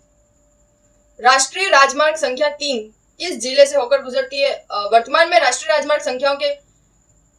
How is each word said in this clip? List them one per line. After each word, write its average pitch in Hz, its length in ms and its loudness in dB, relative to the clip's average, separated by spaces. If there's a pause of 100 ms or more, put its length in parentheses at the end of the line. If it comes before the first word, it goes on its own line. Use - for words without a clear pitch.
(1200)
राष्ट्रीय - 500 0
राजमार्ग 285 460 2
संख्या 285 340 -2
तीन 277 460 -8 (240)
किस 330 180 -8
जिले 262 280 4
से 285 100 -2
होकर 269 260 0
गुजरती 262 400 -6
है? 277 80 2
अ, - 440 -8
वर्तमान 277 360 4
में 349 100 4
राष्ट्रीय 302 360 0
राजमार्ग 294 260 0
संख्याओं 277 340 -2
के 285 200 -4 (840)